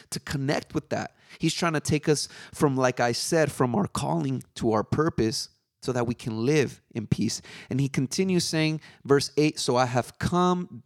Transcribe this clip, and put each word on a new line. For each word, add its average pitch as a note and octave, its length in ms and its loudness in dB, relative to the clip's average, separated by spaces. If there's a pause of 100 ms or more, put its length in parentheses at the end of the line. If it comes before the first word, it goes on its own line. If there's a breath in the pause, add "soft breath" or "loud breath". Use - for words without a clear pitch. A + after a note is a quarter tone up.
to - 100 -8
connect - 540 -4
with - 160 -4
that. G#2+ 260 -4 (240 soft breath)
He's E3 140 0
trying E3+ 200 0
to D3 60 0
take D3+ 300 0
us C#3+ 180 2 (260 loud breath)
from, C#3+ 220 2
like B2+ 240 2
I A#2+ 120 2
said, D3+ 400 2
from B2 240 0
our G3+ 120 0
calling C#3 560 -2 (120)
to A2+ 160 0
our G#2+ 120 4
purpose D3 640 0 (340)
so C3 100 -4
that A#2+ 140 0
we A#2+ 80 -2
can A2+ 300 -4
live C#3+ 360 0 (140)
in G#2+ 100 -6
peace. - 360 -2 (280 loud breath)
And B2+ 100 -2
he C#3 80 0
continues E3 560 0
saying, D#3 380 -2 (240 soft breath)
verse C#3 320 4
eight, D3+ 220 2
"So B2 180 0
I B2+ 80 4
have A#2+ 340 -2
come F3+ 640 0